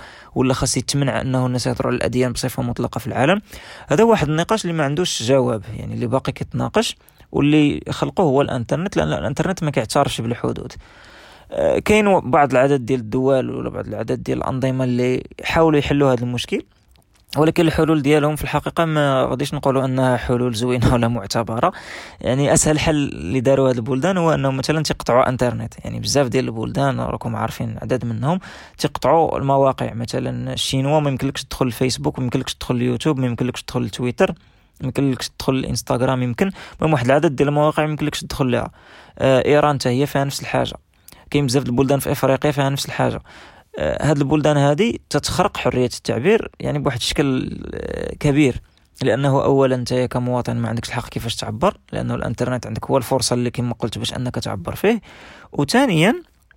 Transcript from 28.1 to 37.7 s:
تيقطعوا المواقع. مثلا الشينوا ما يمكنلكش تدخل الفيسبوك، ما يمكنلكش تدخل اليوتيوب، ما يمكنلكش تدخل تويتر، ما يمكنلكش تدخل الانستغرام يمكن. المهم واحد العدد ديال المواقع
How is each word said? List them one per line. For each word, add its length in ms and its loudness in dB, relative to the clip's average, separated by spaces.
تيقطعوا 600 2
المواقع. 560 2
مثلا 580 -6
الشينوا 480 0
ما 100 0
يمكنلكش 340 -4
تدخل 220 -4
الفيسبوك، 520 -2
ما 60 -2
يمكنلكش 300 -2
تدخل 200 -4
اليوتيوب، 440 0
ما 80 0
يمكنلكش 360 -4
تدخل 280 -4
تويتر، 400 0
ما 60 -6
يمكنلكش 420 -2
تدخل 240 -4
الانستغرام 720 -2
يمكن. 280 0
المهم 140 2
واحد 140 0
العدد 300 4
ديال 120 2
المواقع 360 2